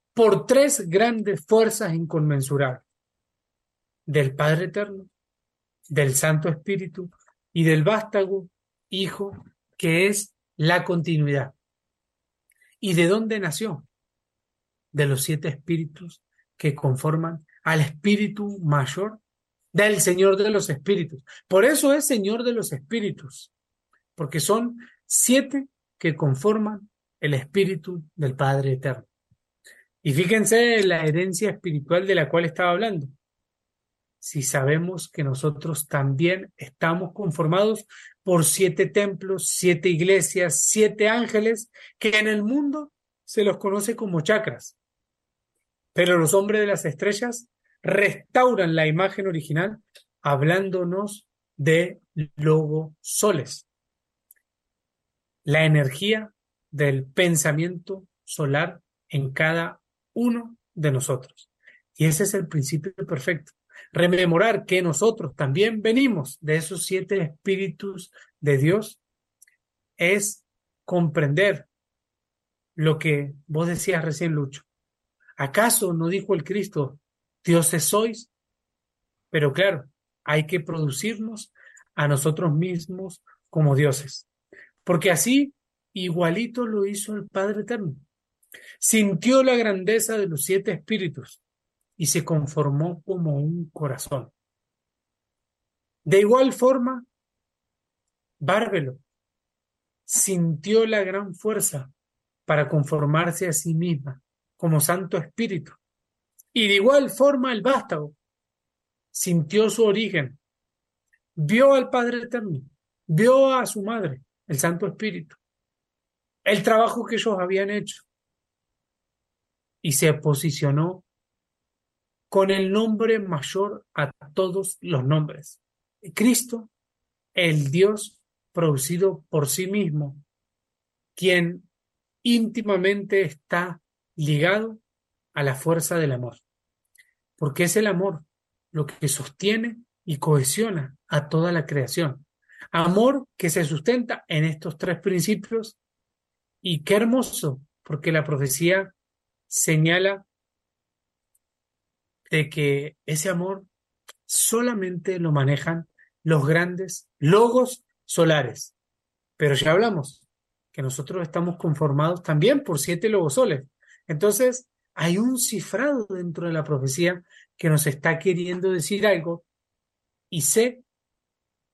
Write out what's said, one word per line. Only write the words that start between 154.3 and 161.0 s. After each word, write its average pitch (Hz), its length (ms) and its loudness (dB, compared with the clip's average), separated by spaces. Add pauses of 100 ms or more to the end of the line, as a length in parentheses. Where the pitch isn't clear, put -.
lo 165 140 0
manejan 147 560 0 (360)
los 156 220 2
grandes 175 720 -2
logos 233 640 4 (220)
solares. 151 720 -2 (600)
Pero 143 200 2
ya - 160 2
hablamos 190 500 0 (500)
que 143 120 -8
nosotros 151 400 -6